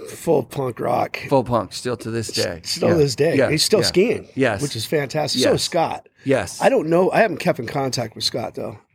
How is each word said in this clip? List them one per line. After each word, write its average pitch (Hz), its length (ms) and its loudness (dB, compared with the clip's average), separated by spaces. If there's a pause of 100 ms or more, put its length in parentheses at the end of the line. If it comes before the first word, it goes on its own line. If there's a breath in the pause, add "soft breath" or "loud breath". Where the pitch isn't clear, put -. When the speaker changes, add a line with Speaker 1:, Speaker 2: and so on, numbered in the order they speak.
(100)
Speaker 1:
full 147 320 0
punk 127 360 -6
rock. 120 400 -2 (100)
Speaker 2:
Full 135 160 2
punk, 110 280 -2
still 123 260 -4
to 113 120 -10
this 113 180 -4 (100)
Speaker 1:
S-, 107 60 0
Speaker 2:
day. 87 200 -6
Speaker 1:
still 170 240 -2
Speaker 2:
Yeah. 170 60 4
Speaker 1:
to 170 60 4
this 143 160 2
day. 147 200 2
Speaker 2:
Yeah. 127 140 4
Speaker 1:
He's 156 140 2
still 208 160 4
Speaker 2:
Yeah. 104 60 2
Speaker 1:
skiing, 196 480 2
Speaker 2:
Yes. 117 260 0
Speaker 1:
which 143 160 -4
is 110 80 -6
fantastic. 147 580 -2
So 285 80 4
is - 40 4
Speaker 2:
Yes. - 80 0
Speaker 1:
Scott. - 460 -2 (160)
Speaker 2:
Yes. 127 360 0
Speaker 1:
I 190 80 4
don't 208 200 2
know. 170 240 4
I 156 80 4
haven't 190 180 2
kept - 200 0
in 117 80 -8
contact 131 480 -4
with 107 100 -8
Scott, - 320 -6
though. 110 220 -8 (160)